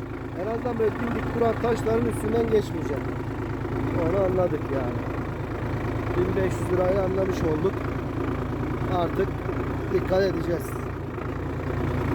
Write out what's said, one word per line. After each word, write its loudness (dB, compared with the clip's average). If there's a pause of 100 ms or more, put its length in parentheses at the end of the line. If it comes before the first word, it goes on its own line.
(420)
en -4
azından -2
böyle 4
dimdik -2
duran 4
taşların 2
üstünden 2
geçmeyeceğim. 0 (1000)
Onu 4
anladık 4 (120)
yani. 0 (1160)
Bin 2
beş 2
yüz -2
lirayı 4
anlamış 2
olduk. 2 (1200)
Artık 2 (680)
dikkat 4
edeceğiz. 0 (1500)